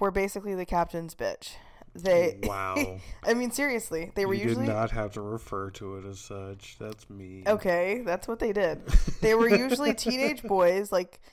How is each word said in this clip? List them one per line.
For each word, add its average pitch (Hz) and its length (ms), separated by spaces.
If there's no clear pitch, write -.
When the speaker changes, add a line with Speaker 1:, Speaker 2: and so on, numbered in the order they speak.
Speaker 1:
were 196 100
basically 196 420
the 185 120
captain's 170 500
bitch. - 360
They, 175 440
<laughs> - 40
Speaker 2:
Wow. 95 560
Speaker 1:
I 226 100
mean, 240 180
seriously, 226 640
they 202 100
were 190 80
Speaker 2:
You 107 100
Speaker 1:
usually 113 220
Speaker 2:
did 110 80
not 110 180
have 104 220
to 107 80
refer 104 500
to 98 240
it 95 100
as 98 140
such. 98 580
That's 107 320
mean. 95 380
Speaker 1:
Okay, 202 580
that's 185 220
what 226 120
they 233 120
did. 180 300
Speaker 2:
<laughs> - 200
Speaker 1:
They 220 120
were 233 160
usually 269 440
teenage 254 500
boys, 190 500
like, 185 260